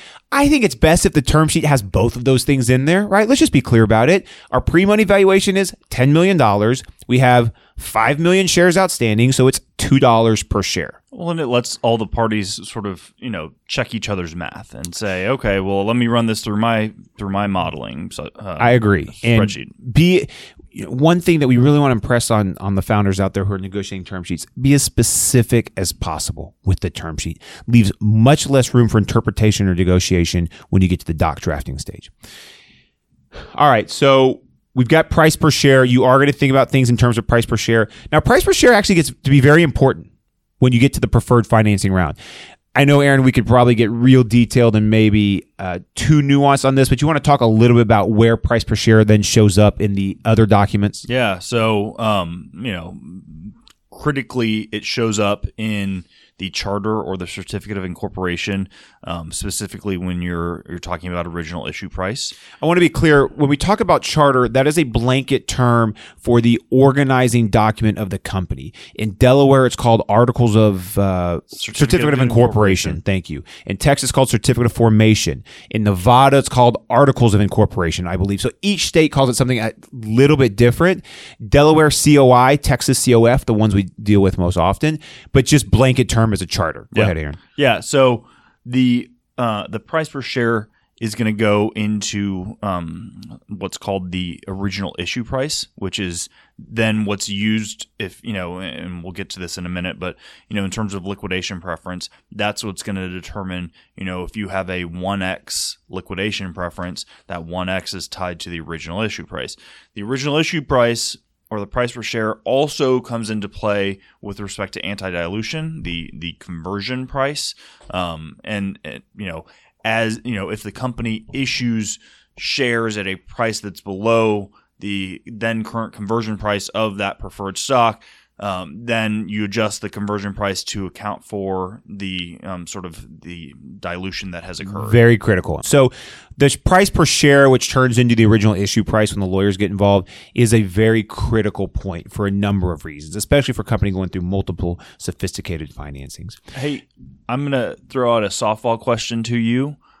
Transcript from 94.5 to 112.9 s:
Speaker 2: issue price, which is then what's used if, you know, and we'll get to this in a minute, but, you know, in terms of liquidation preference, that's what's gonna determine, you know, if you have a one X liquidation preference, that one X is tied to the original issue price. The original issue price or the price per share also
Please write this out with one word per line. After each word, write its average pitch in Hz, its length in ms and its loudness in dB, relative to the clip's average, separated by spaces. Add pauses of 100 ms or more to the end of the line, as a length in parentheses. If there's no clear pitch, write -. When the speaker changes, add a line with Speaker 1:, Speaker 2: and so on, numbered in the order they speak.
Speaker 2:
issue 92 240 -8
price, 135 540 -8
which 95 240 -8
is 87 280 -8 (300)
then 110 460 -4
what's 101 240 -6
used 107 580 -4 (140)
if, 95 240 -12
you 117 80 -10
know, 90 260 -10
and 87 460 -12
we'll 92 80 -14
get 92 180 -12
to - 80 -14
this 90 180 -12
in 87 100 -10
a - 20 -8
minute, 90 320 -8
but, 87 160 -10 (320)
you 110 80 -8
know, 101 80 -4
in 95 80 -6
terms 104 220 -6
of 92 120 -12
liquidation 98 540 -10
preference, 87 500 -12 (220)
that's 104 320 -6
what's 98 180 -12
gonna 95 260 -8
determine, 90 640 -12 (240)
you - 100 -14
know, 90 200 -10
if 85 120 -14
you 104 120 -8
have 92 200 -8
a 90 180 -8
one 92 360 -8
X - 560 -8 (100)
liquidation 95 640 -8
preference, 90 540 -10 (220)
that 87 160 -12
one 90 240 -8
X 92 260 -6
is 90 140 -12
tied 90 320 -10
to 87 100 -14
the 85 80 -10
original 80 420 -10
issue 101 240 -8
price. 65 300 -12 (400)
The 104 80 -14
original 135 360 -4
issue 175 220 -4
price 120 560 -2 (320)
or 107 120 -8
the 101 60 -10
price 123 260 -6
per 120 100 -14
share 110 360 -6
also 135 600 -2